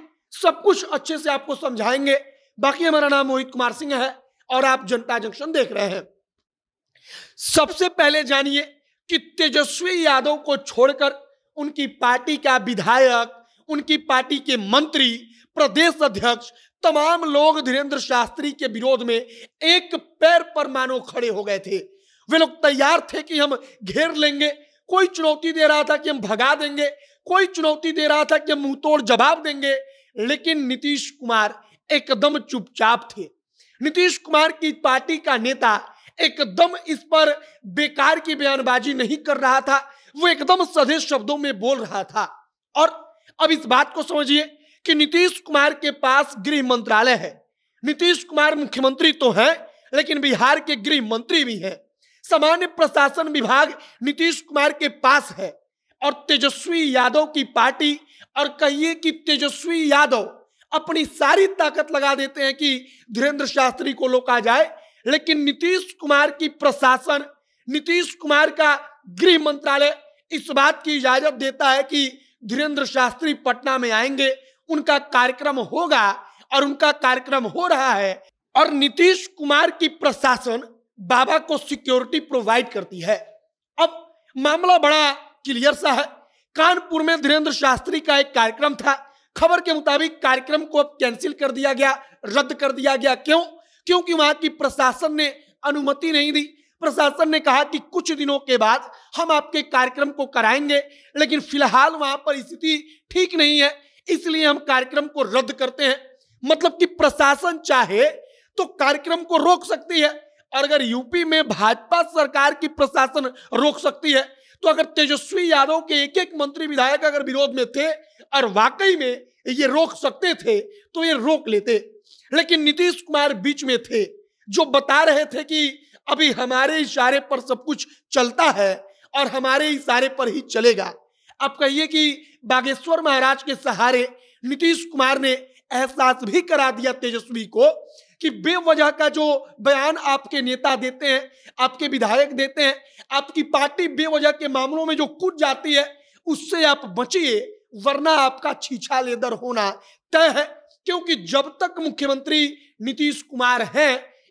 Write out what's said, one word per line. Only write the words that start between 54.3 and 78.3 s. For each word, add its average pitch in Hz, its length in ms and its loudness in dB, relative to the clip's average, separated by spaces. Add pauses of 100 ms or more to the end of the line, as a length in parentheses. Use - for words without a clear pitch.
कुमार 294 320 0
के 294 180 -4
पास 277 420 2
है 185 180 -10 (520)
और 285 100 0 (160)
तेजस्वी 294 640 0
यादव 254 320 2
की 294 200 -4
पार्टी, 277 520 0 (380)
और 285 120 -2 (120)
कहिए 302 340 0
कि 320 160 -4 (100)
तेजस्वी 302 680 -2
यादव 254 480 2 (340)
अपनी 311 320 -2
सारी 349 440 2
ताकत 311 440 -2
लगा 277 220 0
देते 269 280 -6
हैं 269 120 -2
कि 269 320 -2 (260)
धीरेंद्र 277 340 -2
शास्त्री 254 460 0
को 262 160 -4
रोका 254 320 0
जाए, 247 300 2 (360)
लेकिन 302 340 0
नीतीश 330 600 -2
कुमार 294 320 2
की 302 180 -6
प्रशासन, 285 760 0 (440)
नीतीश 330 460 -2
कुमार 302 380 2
का 302 220 2 (360)
गृह 330 300 4
मंत्रालय 285 560 0 (360)
इस 302 200 -8
बात 285 320 2
की 302 120 -2
इजाजत 262 380 0
देता 269 360 -2
है 269 140 2
कि 285 220 -2 (360)
धीरेंद्र 277 440 -4
शास्त्री 269 500 -2
पटना 262 420 -2
में 240 120 -2
आएंगे, 262 440 0 (340)
उनका 302 300 0
कार्यक्रम 262 600 0
होगा 247 520 0 (400)
और 269 140 2
उनका 285 280 0
कार्यक्रम 262 540 -2
हो 349 200 -4
रहा 269 260 2
है। 196 300 -2 (320)